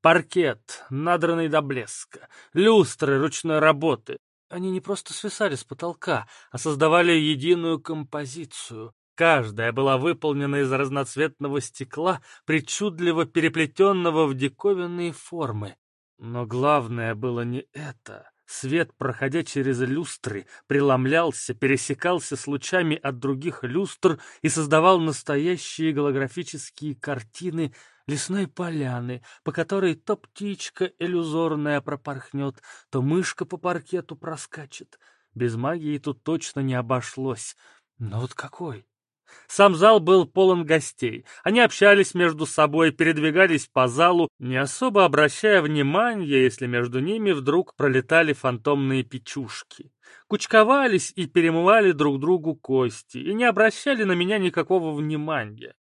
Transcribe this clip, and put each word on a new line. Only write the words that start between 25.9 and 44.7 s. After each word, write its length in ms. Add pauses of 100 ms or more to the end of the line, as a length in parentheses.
голографические 1000
картины 800 (340)
лесной 400
поляны, 760 (200)
по 80
которой 440
то 220
птичка 680 (140)
иллюзорная 840
пропорхнет, 800 (280)
то 120
мышка 440
по 120
паркету 580
проскачет. 840 (360)
Без 200
магии 440
тут 240
точно 380
не 120
обошлось. 840 (440)
Но 200
вот 140
какой? 520 (600)
Сам 280
зал 240
был 260
полон 400
гостей. 600 (180)
Они 160
общались 540
между 320
собой, 460
передвигались 760
по 200
залу, 420 (100)
не 180
особо 480